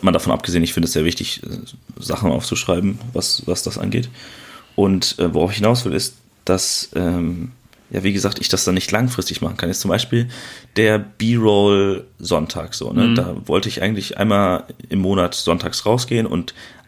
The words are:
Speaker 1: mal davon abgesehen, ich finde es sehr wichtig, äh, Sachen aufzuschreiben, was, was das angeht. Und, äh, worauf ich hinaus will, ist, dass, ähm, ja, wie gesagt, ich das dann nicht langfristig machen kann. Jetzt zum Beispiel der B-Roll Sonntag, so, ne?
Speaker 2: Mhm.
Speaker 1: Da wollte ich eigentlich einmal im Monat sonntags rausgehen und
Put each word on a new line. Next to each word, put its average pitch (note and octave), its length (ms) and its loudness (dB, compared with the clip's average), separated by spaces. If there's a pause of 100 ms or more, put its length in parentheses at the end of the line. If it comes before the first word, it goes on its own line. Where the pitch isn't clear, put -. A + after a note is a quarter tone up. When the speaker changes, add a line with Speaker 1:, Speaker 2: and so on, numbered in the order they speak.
Speaker 1:
mal F#2 100 4
davon - 200 0
abgesehen, E2+ 320 0
ich E2+ 80 -2
finde E2+ 140 2
es - 60 -2
sehr D#2+ 120 2
wichtig, - 400 -2
äh, - 40 -10 (520)
Sachen - 300 -2
aufzuschreiben, F2+ 680 0 (140)
was, - 340 -2
was F2 180 -2
das F#2+ 140 -6
angeht. A#2+ 300 -2 (680)
Und, F#2+ 420 2
äh, E2+ 160 0
worauf E2 160 2
ich G#2 80 -4
hinaus A#2+ 260 2
will, F2+ 100 -2
ist, - 220 -4 (280)
dass, - 500 -2
ähm, F2 580 -2 (380)
ja, G2 140 -4
wie G2+ 80 2
gesagt, G2 280 -2
ich - 80 -2
das - 160 0
dann F#2 100 2
nicht - 180 -2
langfristig A#2+ 480 -2
machen E2 160 -4
kann. E2+ 120 -2
Jetzt F2+ 120 -2
zum G2 80 -2
Beispiel A#2+ 400 0 (480)
der G#2+ 220 4
B-Roll G2+ 1080 4 (120)
Sonntag, E2 560 -2
so, - 180 -6
ne? - 160 4
Speaker 2:
Mhm. A#2 60 2
Speaker 1:
Da F2+ 220 0 (100)
wollte G2+ 220 0
ich - 140 -6
eigentlich G2 360 -2
einmal G2+ 460 2 (240)
im F#2 120 0
Monat F#2 340 2
sonntags - 520 -2
rausgehen A#2 400 2
und - 280 -4 (340)